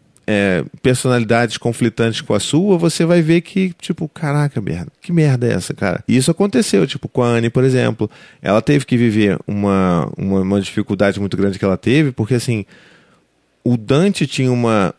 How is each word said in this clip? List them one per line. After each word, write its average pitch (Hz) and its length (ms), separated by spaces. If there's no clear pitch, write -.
é, 98 380
personalidades 120 720
conflitantes 113 640
com - 140
a 101 60
sua, 185 360
você 170 280
vai 170 180
ver 165 200
que, 190 380
tipo, 165 280
caraca, 143 520
merda, 87 300
que - 120
merda 139 340
é 113 60
essa, 95 200
cara? 92 360
E 113 80
isso 131 140
aconteceu, 202 560
tipo, - 220
com - 140
a 120 60
Anne, 117 200
por 127 140
exemplo. 120 480
Ela 104 180
teve 147 240
que 127 120
viver 107 500
uma, 95 680
uma, 98 240
uma 98 200
dificuldade 98 600
muito 98 160
grande 95 220
que - 60
ela 95 120
teve, 139 340
porque, 117 240
assim, 113 320
o 123 140
Dante 139 500
tinha 131 240
uma, 113 480